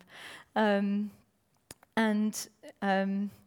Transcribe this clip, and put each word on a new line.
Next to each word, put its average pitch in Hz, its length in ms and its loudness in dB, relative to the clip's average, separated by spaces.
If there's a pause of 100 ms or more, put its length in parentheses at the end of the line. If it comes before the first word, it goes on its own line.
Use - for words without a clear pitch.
(560)
Um, 202 560 2 (840)
and, 214 520 0 (340)
um, 196 500 0 (160)